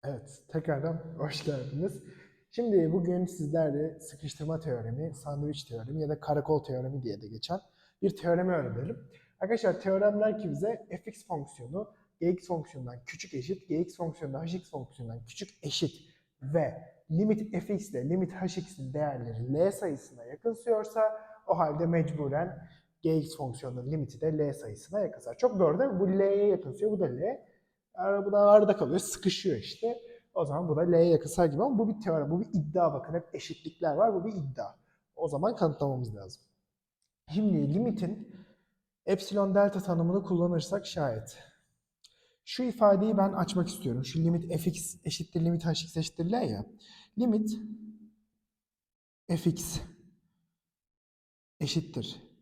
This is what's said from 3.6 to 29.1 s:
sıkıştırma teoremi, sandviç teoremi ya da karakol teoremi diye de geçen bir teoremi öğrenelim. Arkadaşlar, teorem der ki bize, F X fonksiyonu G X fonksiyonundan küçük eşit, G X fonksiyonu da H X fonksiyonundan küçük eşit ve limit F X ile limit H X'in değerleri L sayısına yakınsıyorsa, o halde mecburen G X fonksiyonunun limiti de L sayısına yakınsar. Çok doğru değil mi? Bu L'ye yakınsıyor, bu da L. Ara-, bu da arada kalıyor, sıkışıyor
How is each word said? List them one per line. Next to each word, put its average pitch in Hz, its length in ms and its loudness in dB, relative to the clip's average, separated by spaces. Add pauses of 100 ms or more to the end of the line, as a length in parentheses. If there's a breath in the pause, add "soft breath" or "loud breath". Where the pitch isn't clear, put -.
sıkıştırma 156 600 -8
teoremi, 131 560 -6
sandviç 147 480 -6
teoremi 120 380 -8
ya 147 80 -2
da 151 100 -2
karakol 147 440 0
teoremi 131 400 -6
diye 104 180 -6
de 110 60 -16
geçen 117 320 -8 (420 soft breath)
bir 196 160 0
teoremi 175 340 2
öğrenelim. 135 580 -4 (300 soft breath)
Arkadaşlar, 196 420 0
teorem 202 380 4
der 214 180 2
ki 202 140 -4
bize, 202 380 -2
F 175 220 -12
X - 160 -20
fonksiyonu 151 640 -10 (280 soft breath)
G 170 120 2
X 180 160 -2
fonksiyonundan 131 580 -8
küçük - 280 -14
eşit, 147 360 -6
G 156 100 0
X 175 180 -4
fonksiyonu 160 360 -6
da 139 80 -6
H 165 160 -6
X 180 140 -12
fonksiyonundan 117 540 -12
küçük - 240 -14 (120)
eşit - 340 -2 (460 soft breath)
ve 143 320 0 (380)
limit 214 400 2 (160)
F 208 80 0
X - 140 -6
ile 127 200 -4
limit 185 240 0
H 180 280 -4
X'in 131 320 -10
değerleri 127 600 -4
L 175 180 4
sayısına 143 520 -6
yakınsıyorsa, 220 760 -2 (460 loud breath)
o 175 100 4
halde 156 280 2
mecburen 160 800 0 (340 loud breath)
G 160 160 2
X - 200 -4
fonksiyonunun 127 540 -8
limiti 156 300 -6
de 156 160 0
L 147 160 0
sayısına - 460 -8
yakınsar. - 380 -6
Çok 214 220 2
doğru 170 200 6
değil 269 120 4
mi? 185 80 -2
Bu 196 80 4
L'ye 196 400 4
yakınsıyor, 202 440 0
bu 208 80 -2
da 185 60 2
L. 147 440 -4 (440 soft breath)
Ara-, 196 320 0
bu 202 60 0
da 208 80 4
arada 208 380 10
kalıyor, 180 220 2
sıkışıyor - 580 -2